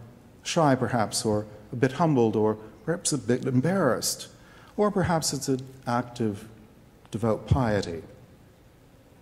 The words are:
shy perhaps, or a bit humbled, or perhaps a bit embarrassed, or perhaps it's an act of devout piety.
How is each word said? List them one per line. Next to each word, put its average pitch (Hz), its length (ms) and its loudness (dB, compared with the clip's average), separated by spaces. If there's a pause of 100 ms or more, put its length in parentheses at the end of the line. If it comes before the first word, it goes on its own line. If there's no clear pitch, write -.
(420)
shy 151 320 4
perhaps, 120 500 -2
or 107 220 0 (260)
a 127 40 -8
bit 127 160 2
humbled, 127 420 4
or 107 240 2 (260)
perhaps 170 280 -2
a 143 60 -2
bit 120 260 -2
embarrassed, 139 840 0 (500)
or 208 140 2
perhaps 170 420 0
it's 139 160 -6
an 131 120 0 (260)
act 123 320 -2
of 104 300 -2 (640)
devout 110 340 0
piety. 104 560 0 (1200)